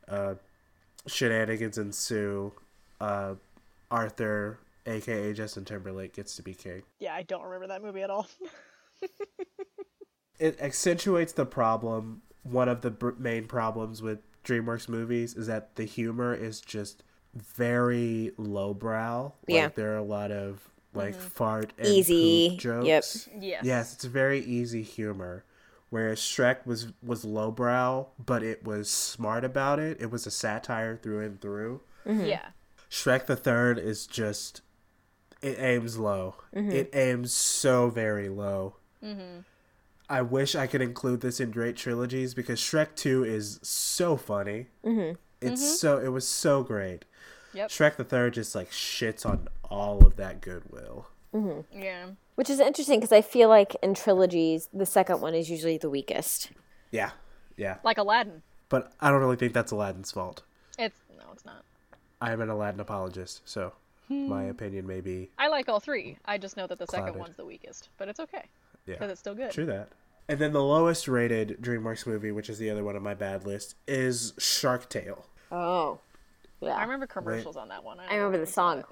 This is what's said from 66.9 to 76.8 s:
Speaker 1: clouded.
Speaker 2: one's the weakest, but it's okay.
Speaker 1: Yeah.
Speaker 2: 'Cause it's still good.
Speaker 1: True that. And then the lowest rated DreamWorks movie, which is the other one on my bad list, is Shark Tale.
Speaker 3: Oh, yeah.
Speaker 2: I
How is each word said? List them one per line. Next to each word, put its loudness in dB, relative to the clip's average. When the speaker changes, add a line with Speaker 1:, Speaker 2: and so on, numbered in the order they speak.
Speaker 1:
clouded. -10
Speaker 2:
one's -16
the -14
weakest, -18
but -10
it's -12
okay. -12
Speaker 1:
Yeah. -12
Speaker 2:
'Cause -8
it's -12
still -10
good. -8
Speaker 1:
True -4
that. -6
And -2
then 0
the 4
lowest 4
rated 2
DreamWorks -4
movie, -2
which -6
is -8
the -2
other -2
one -4
on -6
my -4
bad -6
list, -8
is -2
Shark 0
Tale. -8
Speaker 3:
Oh, 0
yeah. -2
Speaker 2:
I 0